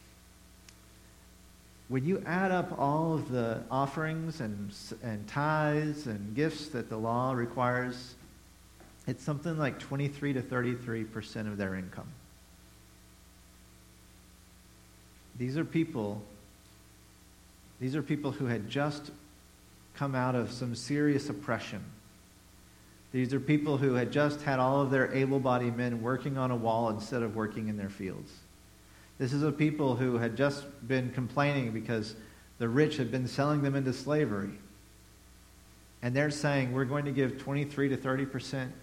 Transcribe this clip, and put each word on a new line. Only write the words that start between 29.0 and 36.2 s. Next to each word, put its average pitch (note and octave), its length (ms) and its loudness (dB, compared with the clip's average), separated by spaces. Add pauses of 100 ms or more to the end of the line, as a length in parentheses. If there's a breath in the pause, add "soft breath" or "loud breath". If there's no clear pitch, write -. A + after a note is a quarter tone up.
This C3 160 0
is C#3+ 80 2
a D3+ 100 4
people D3+ 440 4
who B2+ 220 4
had A2+ 180 0
just C#3 300 2 (220)
been B2+ 240 2
complaining C3+ 600 2
because A2 440 -2 (440 loud breath)
the A#2 80 2
rich C3+ 300 4
had B2 120 0
been B2+ 180 0
selling C#3+ 340 2
them C#3 140 2
into C3 180 2
slavery. A#2 580 0 (1500)
And B2 140 0
they're D3 140 4